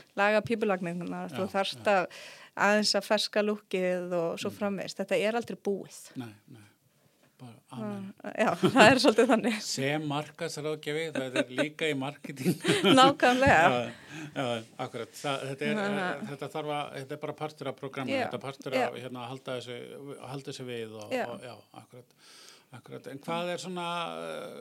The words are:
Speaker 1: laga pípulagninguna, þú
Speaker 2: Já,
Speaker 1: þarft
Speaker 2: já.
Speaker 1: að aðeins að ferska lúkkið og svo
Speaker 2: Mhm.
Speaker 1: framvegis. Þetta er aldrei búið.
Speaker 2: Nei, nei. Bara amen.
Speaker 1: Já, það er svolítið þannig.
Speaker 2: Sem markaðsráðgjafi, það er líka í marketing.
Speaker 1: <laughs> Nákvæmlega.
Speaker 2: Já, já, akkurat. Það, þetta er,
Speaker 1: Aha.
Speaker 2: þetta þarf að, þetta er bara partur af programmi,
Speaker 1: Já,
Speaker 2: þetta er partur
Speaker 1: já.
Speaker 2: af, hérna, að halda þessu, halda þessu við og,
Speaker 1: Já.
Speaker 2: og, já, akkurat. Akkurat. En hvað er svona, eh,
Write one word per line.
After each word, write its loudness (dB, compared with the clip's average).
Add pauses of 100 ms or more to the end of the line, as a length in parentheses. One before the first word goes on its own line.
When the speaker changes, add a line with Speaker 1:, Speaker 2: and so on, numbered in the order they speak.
(140)
Speaker 1:
laga 4
pípulagninguna, -2
þú -2
Speaker 2:
Já, -16
Speaker 1:
þarft -2
Speaker 2:
já. 6
Speaker 1:
að 4 (500)
aðeins 4
að -2
ferska 2
lúkkið -2
og 0
svo -6
Speaker 2:
Mhm. -10
Speaker 1:
framvegis. -4
Þetta 0
er 0
aldrei -4
búið. -6
Speaker 2:
Nei, -10 (140)
nei. -20 (760)
Bara -18 (200)
amen. -8 (240)
Speaker 1:
Já, 2
það 8
er 6
svolítið 6
þannig. 2
Speaker 2:
Sem -2
markaðsráðgjafi, -6
það -4
er 0
líka -2
í 0
marketing. -2
Speaker 1:
<laughs> 6
Nákvæmlega. 8
Speaker 2:
Já, 2 (460)
já, -2 (160)
akkurat. -8
Það, -4
þetta -6
er, 0
Speaker 1:
Aha. -2 (240)
Speaker 2:
þetta -8
þarf -6
að, -6
þetta -10
er -10
bara -6
partur -8
af -8
programmi, -6
Speaker 1:
Já, 0
Speaker 2:
þetta -6
er -10
partur -10
Speaker 1:
já. 0
Speaker 2:
af, -6
hérna, -10
að -10
halda -8
þessu, -12
halda -12
þessu -10
við -8
og, -12
Speaker 1:
Já. -2
Speaker 2:
og, -10
já, -14 (200)
akkurat. -20 (560)
Akkurat. -16
En -12
hvað -4
er -6
svona, -8 (360)
eh, -8